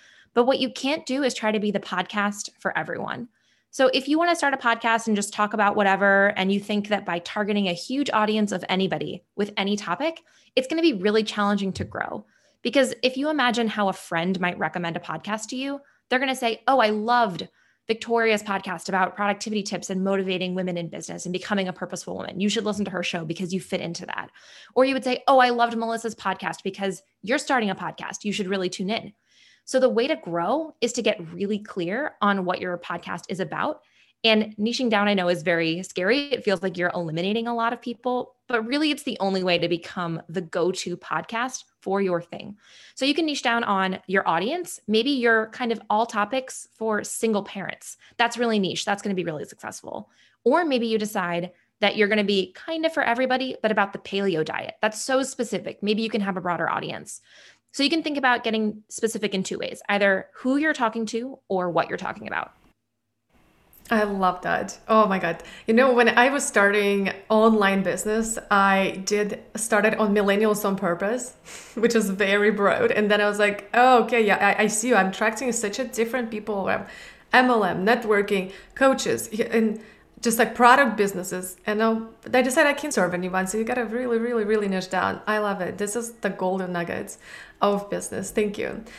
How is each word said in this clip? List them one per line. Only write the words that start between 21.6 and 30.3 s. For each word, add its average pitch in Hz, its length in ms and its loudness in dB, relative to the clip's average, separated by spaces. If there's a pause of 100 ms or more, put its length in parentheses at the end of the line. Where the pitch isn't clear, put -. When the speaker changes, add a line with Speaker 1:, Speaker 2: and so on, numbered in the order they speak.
Speaker 1:
a 185 60 -6
purposeful 180 420 -10
woman. - 240 -10
You 208 100 2
should 208 160 -2
listen 208 200 -2
to 190 60 -6
her 180 120 -2
show 170 220 -6
because 170 280 -6
you 190 60 -4
fit - 220 -6
into 170 260 -8
that." - 220 -10 (460)
Or 262 100 6
you 269 80 2
would 262 100 -2
say, 254 240 -2
"Oh, 269 120 8
I 247 100 6
loved 233 280 0
Melissa's 226 380 -4
podcast 190 480 -6
because 196 400 -4 (180)
you're 226 160 0
starting 247 320 0
a 190 60 -2
podcast. - 480 -10
You 208 100 -2
should 185 140 -4
really 185 220 -2
tune 185 200 -6
in." 214 240 -6 (520)
So 262 140 0
the 254 100 6
way 226 180 2
to 311 100 0
grow 220 640 -2